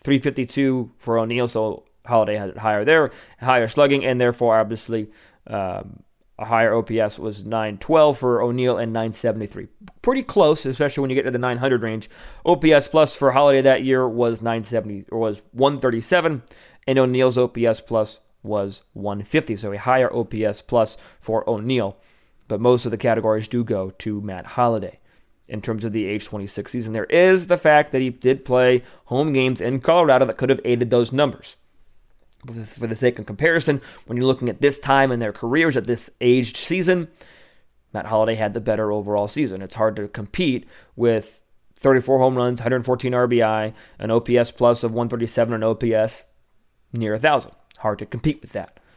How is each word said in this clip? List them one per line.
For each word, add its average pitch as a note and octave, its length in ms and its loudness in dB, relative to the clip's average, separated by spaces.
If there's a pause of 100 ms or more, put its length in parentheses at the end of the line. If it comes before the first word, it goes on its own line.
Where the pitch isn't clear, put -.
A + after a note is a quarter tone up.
three C#3 160 2
fifty-two C3 800 -2
for A2+ 200 -2
O'Neill, A#2+ 300 -2
so A2 360 -4 (200)
Holliday G#2+ 320 2
had G2+ 140 -6
it - 80 -14
higher G#2+ 260 0
there. D3+ 260 4 (300)
Higher B2 280 2
slugging, C#3 360 2
and B2 160 0
therefore, A#2+ 380 2
obviously, A2 520 -4 (360)
um, G2 560 -8 (360)
a A2 60 -10
higher A2+ 280 2
O A2+ 100 0
P A2 180 -4
S G#2+ 180 -2
was G2+ 260 -10
nine G#2+ 340 -6
twelve D3+ 400 4
for B2 240 0
O'Neill B2 340 0
and A2+ 160 -4
nine A2+ 220 -4
seventy-three. G#2 540 -6 (340)
Pretty C4 200 0
close, D#3 440 2
especially C#3 340 -2
when C3+ 100 -2
you B2+ 60 -2
get C3+ 80 0
to C3 60 -4
the B2 80 -2
nine B2 200 -4
hundred B2+ 240 0
range. A2 280 -8 (340)
O E3+ 120 4
P D#3+ 160 4
S C#3+ 140 6
plus D#3 300 2
for C3+ 160 0
Holliday C#3 300 6
that C3 220 4
year C3 220 2
was A#2 360 -2
nine A2+ 220 -4
seventy, G#2 460 -6
or A2+ 80 -6
was A2 240 -4 (100)
one C3+ 260 2
thirty-seven, C3+ 640 0 (440)
and C3+ 120 2
O'Neill's B2+ 400 4
O B2 100 4
P A#2 180 -2
S A2+ 160 0
plus A2 380 -4 (220)
was G2+ 420 -6 (100)
one G2+ 280 -8
fifty, C3+ 320 -2
so G2+ 160 -8
a G2+ 60 -8
higher B2+ 340 2
O A#2 140 -2
P G#2+ 180 -8
S G#2 200 -4
plus A2+ 340 -2 (240)
for - 280 -4
O'Neill. A2 500 -2 (500)
But G#2+ 100 -4
most B2 280 4
of A#2 40 -6
the A2 60 -4
categories A2 500 0
do A#2+ 160 -4
go G2+ 280 -4
to G#2 320 -8
Matt F#2 240 -12
Holliday A2+ 520 -2 (480)
in A2 140 -12
terms A2 240 -6
of A2+ 80 -6
the G#2+ 140 -2
age G#2 180 -6
twenty-six G2+ 480 -12
season. A2+ 220 -6
There G#2+ 100 -4
is F3+ 440 4
the F3 100 2
fact D3+ 340 4
that C3+ 80 0
he C3 80 0
did C3 380 0
play B2+ 360 4 (220)
home C#3+ 300 0
games C3 260 0
in B2 200 -4
Colorado D3+ 440 4
that A#2+ 140 -4
could B2 100 2
have C3+ 160 4
aided A#2+ 240 0
those A#2+ 240 2
numbers. C3+ 440 -2 (840)
But A#2 240 -14
for A2+ 200 -10
the A2+ 100 -6
sake A#2+ 220 0
of G#2+ 80 -12
comparison, D3 560 0 (240)
when B2 100 -8
you're B2 100 0
looking B2+ 220 0
at G#2 140 -8
this C#3 160 2
time C#3 340 2
in A#2+ 60 -2
their A2 160 -4
careers C#3+ 420 0
at A2 100 -2
this A#2+ 220 -4 (140)
aged B2 340 2
season, F3 520 -2 (840)
Matt G#2 140 -8
Holliday A2 300 0
had G#2+ 180 -4
the A#2 80 -6
better G#2+ 280 -2
overall G#2 380 -2
season. G#2 320 -4
It's F#2+ 140 -16
hard A2 220 0
to G#2 120 -8
compete B2 580 -4 (300)
with A2+ 460 0 (340)
thirty-four C3 420 2
home C3 180 2
runs, B2 240 -2
hundred A#2+ 260 -2
fourteen B2+ 260 -2
R B2 140 2
B A#2 160 2
I, A2 320 0 (240)
an G#2+ 120 -6
O A#2 100 4
P A#2+ 180 2
S A#2 120 0
plus A#2+ 320 2
of A2+ 100 -2
one A#2 180 -4
thirty-seven, A#2 420 -2
an A2 100 -4
O A2 120 0
P A2+ 200 -2
S A2 300 -2 (720)
near A2 180 -2
a A2 60 -2
thousand. C#3+ 340 0 (280)
Hard G#2+ 180 -4
to G#2 80 -12
compete D3 340 -4
with - 120 -20
that. - 280 -12 (160)